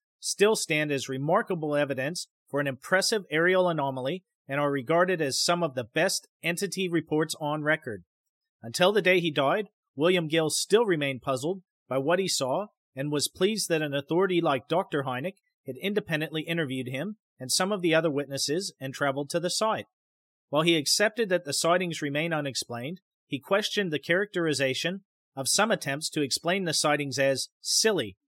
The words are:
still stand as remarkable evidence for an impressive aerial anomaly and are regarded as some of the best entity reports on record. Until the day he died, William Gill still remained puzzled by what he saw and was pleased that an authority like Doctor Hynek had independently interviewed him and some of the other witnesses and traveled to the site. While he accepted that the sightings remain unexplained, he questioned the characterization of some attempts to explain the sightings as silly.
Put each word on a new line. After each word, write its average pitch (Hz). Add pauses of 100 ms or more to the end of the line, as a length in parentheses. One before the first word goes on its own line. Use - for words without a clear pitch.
(200)
still 208
stand 151
as 131
remarkable 151
evidence 139 (200)
for 139
an 143
impressive 185
aerial 180
anomaly 139 (240)
and 139
are 147
regarded 165
as 135
some 175
of 143
the 123
best 165 (160)
entity 180
reports 156
on 151
record. 147 (580)
Until 180
the 208
day 185
he 165
died, 151 (260)
William 170
Gill 156
still 226
remained 143
puzzled 143 (260)
by 127
what 160
he 185
saw 147 (280)
and 147
was 143
pleased 202
that 160
an 143
authority 170
like 143
Doctor 160
Hynek 131 (280)
had 127
independently 160
interviewed 131
him 160 (240)
and 131
some 190
of 196
the 160
other 160
witnesses 143
and 131
traveled 143
to 175
the 175
site. 208 (640)
While 147
he 165
accepted 208
that 175
the 139
sightings 175
remain 151
unexplained, 139 (240)
he 135
questioned 202
the 147
characterization 170 (340)
of 135
some 220
attempts 147
to 151
explain 175
the 156
sightings 147
as 135 (100)
silly. 151 (100)